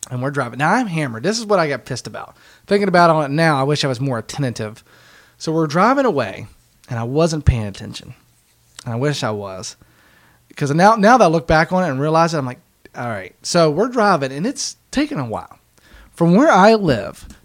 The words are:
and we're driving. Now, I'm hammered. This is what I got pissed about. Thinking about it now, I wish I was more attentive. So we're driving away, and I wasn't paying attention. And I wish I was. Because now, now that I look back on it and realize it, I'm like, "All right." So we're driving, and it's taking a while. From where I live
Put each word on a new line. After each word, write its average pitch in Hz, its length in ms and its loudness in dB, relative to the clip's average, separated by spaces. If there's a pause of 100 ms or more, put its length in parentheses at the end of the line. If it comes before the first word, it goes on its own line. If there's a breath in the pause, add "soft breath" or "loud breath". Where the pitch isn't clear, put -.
and 123 120 -8
we're 135 100 -4
driving. 123 280 -6
Now, 160 140 2
I'm 247 140 0
hammered. 139 360 -6
This 208 160 -2
is 233 60 -10
what 202 140 2
I 160 80 0
got 139 180 -6
pissed - 220 -10
about. 107 280 -16 (320 soft breath)
Thinking 202 200 2
about 170 380 4
it 135 60 -6
now, 160 280 2
I 135 40 0
wish 143 200 0
I 147 60 -2
was 120 100 -4
more 135 200 -4
attentive. 113 640 -8 (540 soft breath)
So - 140 -6
we're 160 160 0
driving 226 380 2
away, 117 420 -4 (420)
and 123 80 -6
I 113 60 -4
wasn't 151 420 -2
paying 113 200 2
attention. 104 480 -14 (720)
And 120 80 -6
I 117 40 -4
wish 139 260 -2
I 113 80 -2
was. 98 440 -10 (720 soft breath)
Because 139 260 -4
now, 196 220 4
now 220 220 6
that 220 80 4
I - 20 6
look 165 200 0
back 160 260 2
on 185 100 0
it 170 60 -2
and 131 100 -4
realize 160 340 2
it, 165 40 -2
I'm 135 80 -4
like, 123 140 -10 (360)
"All 123 140 -8
right." 95 320 -10
So 165 280 2
we're 185 200 0
driving, 196 420 0
and 147 160 -6
it's - 300 -8 (140)
taking 294 280 -2
a 131 60 -6
while. 101 340 -10 (540 soft breath)
From 170 220 2
where 285 140 6
I 220 260 6
live 151 520 -2 (180 loud breath)